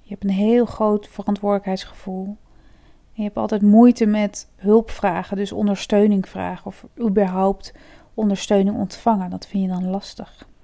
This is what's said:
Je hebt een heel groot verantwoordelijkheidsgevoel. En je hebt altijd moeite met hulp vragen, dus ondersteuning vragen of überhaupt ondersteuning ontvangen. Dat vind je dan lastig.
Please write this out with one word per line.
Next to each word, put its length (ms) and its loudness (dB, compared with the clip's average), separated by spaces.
Je 80 -20
hebt 160 -12
een 60 0
heel 360 2
groot 420 -2
verantwoordelijkheidsgevoel. 1160 -6
En 920 -20
je 40 -4
hebt 140 -6
altijd 260 -2
moeite 440 8
met 500 -2
hulp 340 2
vragen, 460 -4
dus 160 -6
ondersteuning 760 0
vragen 380 -8
of 200 -16
überhaupt 760 -2
ondersteuning 640 0
ontvangen. 540 -2
Dat 160 -12
vind 160 -4
je 60 -2
dan 220 -4
lastig. 580 -12